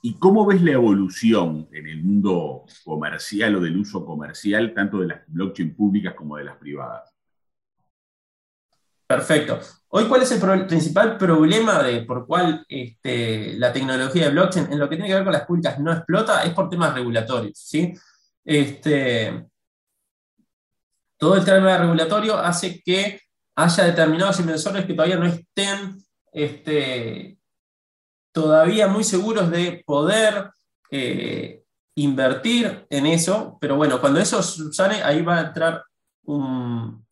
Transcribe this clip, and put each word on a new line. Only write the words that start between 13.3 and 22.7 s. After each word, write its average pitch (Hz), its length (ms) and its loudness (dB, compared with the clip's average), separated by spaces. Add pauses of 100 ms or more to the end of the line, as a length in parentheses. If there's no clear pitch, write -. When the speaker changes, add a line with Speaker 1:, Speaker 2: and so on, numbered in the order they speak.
Speaker 2:
la 123 180 0
tecnología 131 540 0
de 143 60 2
blockchain 165 420 2
en 147 60 -2
lo 143 100 0
que 156 80 -4
tiene 202 100 -6
que 190 80 0
ver 190 80 2
con 190 80 0
las 151 140 -2
públicas 170 340 -2
no 165 140 0
explota? 190 500 0
Es 165 100 -4
por 190 160 -2
temas - 240 -2
regulatorios, 117 640 -4
¿sí? 170 360 -4 (500)
Este, 131 1040 -2 (1700)
todo 180 220 4
el 175 80 2
tema 190 320 6
regulatorio 175 600 2
hace 175 460 -4